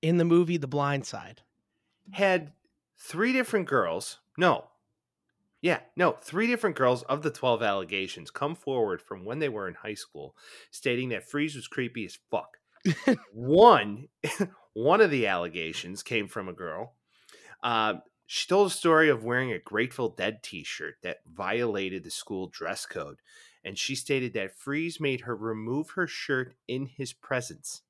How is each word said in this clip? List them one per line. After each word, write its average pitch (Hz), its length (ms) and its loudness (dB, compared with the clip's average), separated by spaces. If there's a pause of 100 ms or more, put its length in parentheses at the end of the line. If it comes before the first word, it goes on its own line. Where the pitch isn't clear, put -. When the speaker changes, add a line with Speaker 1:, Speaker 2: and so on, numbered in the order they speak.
Speaker 1:
in 165 160 4
the 170 80 6
movie 170 320 6
The 143 100 -4
Blind 143 380 0
Side. - 340 -12 (720)
Speaker 2:
Had 185 400 2 (460)
three 220 340 -2
different 226 340 0
girls. 95 520 0 (180)
No, 170 320 2 (920)
yeah, 165 200 2 (160)
no, 175 160 4 (100)
three 202 240 -2
different 226 300 0
girls 123 280 4
of 143 180 -2
the 151 100 0
twelve 120 300 0
allegations 95 680 -4
come 147 240 -4
forward 113 480 -2
from 92 220 -14
when 123 160 -6
they 151 80 0
were 107 200 -6
in 85 60 -10
high 110 200 -10
school, 71 420 -14 (340)
stating 127 380 -2
that 107 200 -6
Freeze 147 280 -4
was 113 100 -14
creepy - 380 -6
as - 140 -14 (120)
fuck. - 280 -6 (260)
Speaker 1:
<laughs> - 480 2
Speaker 2:
One, 127 760 6 (340)
<laughs> - 340 -6
one 147 260 4
of 202 100 8
the 127 160 2
allegations 87 760 -4
came 107 240 -2
from 95 200 -8
a 87 40 -10
girl. 90 420 -10 (680)
Uh, 110 320 2 (320)
she - 200 -6
told 196 220 6
a - 20 -2
story 160 380 6
of 117 160 2
wearing 123 260 0
a 95 80 -4
Grateful 120 520 -2
Dead 107 340 -4
t-shirt 80 580 -12
that - 240 -8
violated 98 760 -4
the 85 60 -14
school 92 360 -8
dress 85 400 -10
code, 71 320 -12 (460)
and 98 120 -10
she 139 200 -4
stated 127 380 -4
that 98 220 -6
Freeze 156 440 -6
made 135 220 -2
her 123 120 -6
remove 113 560 -6
her 180 160 -4
shirt 127 480 -4 (140)
in 131 180 -6
his 127 260 -10
presence. - 760 -8